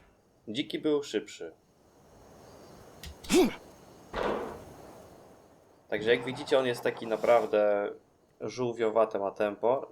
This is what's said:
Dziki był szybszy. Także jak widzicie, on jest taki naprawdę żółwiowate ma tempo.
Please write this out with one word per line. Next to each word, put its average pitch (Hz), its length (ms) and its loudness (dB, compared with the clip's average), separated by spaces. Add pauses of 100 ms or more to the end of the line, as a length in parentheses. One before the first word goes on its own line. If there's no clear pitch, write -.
(480)
Dziki 127 300 -6
był 147 240 0
szybszy. 87 500 -8 (4000)
Także 107 220 -2
jak 127 140 2
widzicie, 135 340 0
on 131 80 2
jest 120 160 -2
taki 120 240 -4
naprawdę 107 840 2 (540)
żółwiowate 113 720 0
ma 98 120 -2
tempo. 110 600 0